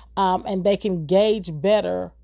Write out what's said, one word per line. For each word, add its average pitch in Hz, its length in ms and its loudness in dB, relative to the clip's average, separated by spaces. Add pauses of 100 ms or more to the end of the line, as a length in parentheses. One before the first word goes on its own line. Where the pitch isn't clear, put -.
(160)
um, 185 320 0
and 190 160 -4
they 202 140 2
can 175 280 -4
gauge 196 460 2
better 180 600 0 (120)